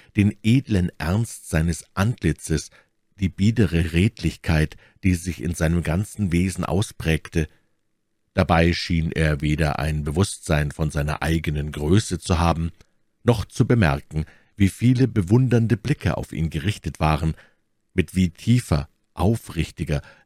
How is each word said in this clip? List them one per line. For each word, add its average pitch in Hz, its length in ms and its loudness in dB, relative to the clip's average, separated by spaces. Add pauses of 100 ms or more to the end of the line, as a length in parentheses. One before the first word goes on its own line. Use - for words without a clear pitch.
(140)
den 104 280 2
edlen 107 560 2
Ernst 101 500 -4
seines 82 460 -2
Antlitzes, 85 720 -2 (500)
die 92 120 -2
biedere 85 640 2
Redlichkeit, 85 840 0 (280)
die 92 100 2
sich 85 280 -6
in 82 120 -4
seinem 85 280 0
ganzen 90 500 -4
Wesen 87 340 0
ausprägte. 82 840 -2 (840)
Dabei 85 400 4
schien 82 360 -2
er 76 300 0
weder 76 380 0
ein 76 260 -4
Bewusstsein 76 680 -2
von 78 200 -4
seiner 76 320 -4
eigenen 76 500 -2
Größe 80 460 0
zu 85 200 0
haben, 82 340 0 (520)
noch 117 220 2
zu - 200 0
bemerken, 78 600 0 (280)
wie 98 140 4
viele 123 400 2
bewundernde 113 720 2
Blicke - 400 -2
auf - 120 -8
ihn 78 200 -4
gerichtet 78 500 -4
waren, 78 360 0 (580)
mit 90 200 0
wie 92 140 4
tiefer, 98 600 0 (240)
aufrichtiger, 82 840 -2 (260)